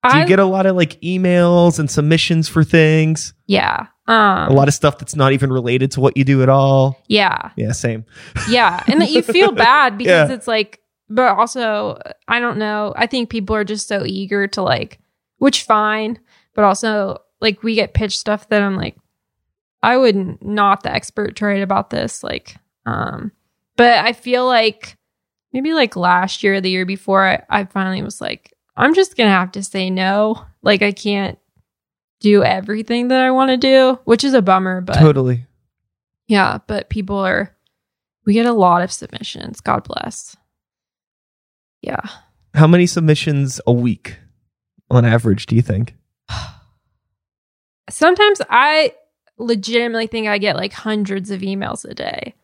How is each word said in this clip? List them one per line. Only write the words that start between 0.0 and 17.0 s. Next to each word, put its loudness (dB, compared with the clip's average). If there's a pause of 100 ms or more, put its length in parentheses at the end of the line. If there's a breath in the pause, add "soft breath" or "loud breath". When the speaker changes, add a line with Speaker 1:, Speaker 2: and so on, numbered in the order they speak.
Speaker 1:
Do 4
you 4
Speaker 2:
I 2
Speaker 1:
get 4
a 4
lot 0
of, 2
like, -2
emails 2
and -2
submissions 0
for 2
things? 2 (140)
Speaker 2:
Yeah. -2 (200)
Um, 2
Speaker 1:
A 6
lot 6
of 0
stuff 0
that's -14
not 2
even 0
related 0
to -4
what 6
you 2
do 4
at 4
all? 4 (100)
Speaker 2:
Yeah. 0
Speaker 1:
Yeah, -4
same. -6 (420 loud breath)
Speaker 2:
Yeah. 2
And 2
that 2
you 2
feel 2
Speaker 1:
<laughs> -8
Speaker 2:
bad 4
because 2
Speaker 1:
Yeah. -4
Speaker 2:
it's -12
like, -4 (300)
but 2
also, -4 (280)
I 0
don't -4
know. -4
I -2
think -4
people -4
are -2
just -8
so -4
eager -4
to, -6
like, -4 (400)
which 2
fine, -2 (340)
but 0
also, 0 (240)